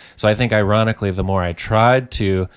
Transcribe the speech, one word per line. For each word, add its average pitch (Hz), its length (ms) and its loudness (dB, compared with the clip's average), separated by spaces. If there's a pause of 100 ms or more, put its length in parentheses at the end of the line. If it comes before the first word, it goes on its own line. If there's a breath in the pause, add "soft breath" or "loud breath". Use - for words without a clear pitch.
(160 loud breath)
so - 120 -2
I 107 60 4
think 113 180 -2
ironically, 107 600 0
the 92 100 -4
more 95 220 -2
I 87 80 -4
tried 120 600 2
to 95 440 -2